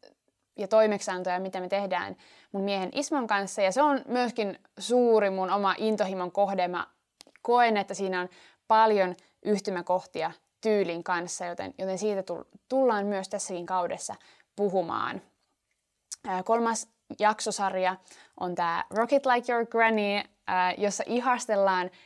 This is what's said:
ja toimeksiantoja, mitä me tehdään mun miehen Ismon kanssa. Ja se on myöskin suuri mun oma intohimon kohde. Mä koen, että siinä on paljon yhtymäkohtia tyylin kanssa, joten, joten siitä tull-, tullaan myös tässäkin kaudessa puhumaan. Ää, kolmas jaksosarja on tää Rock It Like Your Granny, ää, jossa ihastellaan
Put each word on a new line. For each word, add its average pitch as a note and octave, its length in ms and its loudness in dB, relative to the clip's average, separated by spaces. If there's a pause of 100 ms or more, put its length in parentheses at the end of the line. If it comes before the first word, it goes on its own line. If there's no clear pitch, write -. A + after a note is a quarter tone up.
(580)
ja G3+ 100 -6
toimeksiantoja, G3 720 2
mitä F#3+ 200 -6
me F3+ 100 -8
tehdään F#3+ 460 -4 (360)
mun G3 120 -4
miehen G3 300 -2
Ismon C#4 340 -2
kanssa. G3 340 -2
Ja F#3+ 100 4
se A#3+ 100 2
on C#4+ 260 4
myöskin A#3 520 -2 (200)
suuri A3 500 4
mun F#3+ 200 -2
oma G3 280 2
intohimon F#3+ 540 -2
kohde. F#3+ 360 0
Mä F3+ 200 -4 (540)
koen, A#3+ 360 4
että G3 160 -4
siinä F#3+ 280 -4
on F3+ 80 -6 (380)
paljon G#3+ 480 4 (300)
yhtymäkohtia F#3 840 -2 (300)
tyylin F3+ 420 0
kanssa, F3 420 -4
joten, F3 320 -8
joten F#3+ 200 -6
siitä G3+ 240 -2
tull-, - 380 -10 (100)
tullaan A#3+ 360 2
myös F#3+ 240 -4
tässäkin F#3 360 -8
kaudessa F3+ 500 -4 (400)
puhumaan. F3+ 680 -2 (1040)
Ää, F#3 160 -4
kolmas A3+ 440 0 (320)
jaksosarja G3 760 0 (440)
on F3+ 160 -4
tää E3+ 340 -2
Rock A3+ 240 0
It C#4 120 4
Like B3 280 2
Your A#3 120 0
Granny, A3 580 2 (240)
ää, F3+ 300 0
jossa G3+ 300 -2
ihastellaan G3+ 840 0 (140)